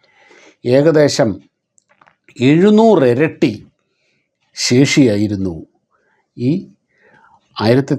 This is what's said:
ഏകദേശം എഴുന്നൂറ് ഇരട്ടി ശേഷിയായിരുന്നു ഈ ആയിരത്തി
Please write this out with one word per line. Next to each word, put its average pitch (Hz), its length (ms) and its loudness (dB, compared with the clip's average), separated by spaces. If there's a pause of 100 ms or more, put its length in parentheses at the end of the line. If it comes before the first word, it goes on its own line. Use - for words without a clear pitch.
(760)
ഏകദേശം 147 540 0 (1200)
എഴുന്നൂറ് 202 640 2
ഇരട്ടി 147 400 -2 (1120)
ശേഷിയായിരുന്നു 104 880 0 (840)
ഈ 123 140 -4 (1120)
ആയിരത്തി 135 340 0